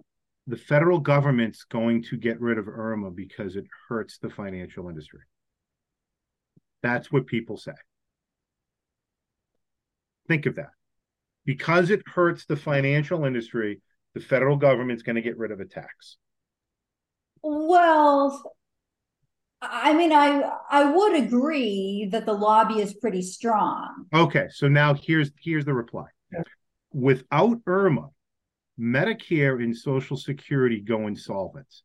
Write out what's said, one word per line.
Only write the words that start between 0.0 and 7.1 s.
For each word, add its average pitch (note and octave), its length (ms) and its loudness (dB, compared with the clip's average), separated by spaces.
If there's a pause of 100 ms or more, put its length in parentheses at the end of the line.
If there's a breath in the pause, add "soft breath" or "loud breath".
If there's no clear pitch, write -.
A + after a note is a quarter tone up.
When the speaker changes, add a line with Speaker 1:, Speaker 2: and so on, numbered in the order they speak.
Speaker 1:
The A#2 100 -6
federal D#3+ 420 2
government's C#3 640 0
going A#2 400 -2
to B2 140 -10
get A2+ 240 -4
rid A#2 160 -2
of G#2 100 -8
irma G#2+ 440 -8
because F#2+ 440 -12
it G2 100 -10 (220)
hurts A2 300 -8
the - 120 -12
financial F#2 600 -12
industry. D#2 320 -18 (1600)
That's B2 300 -4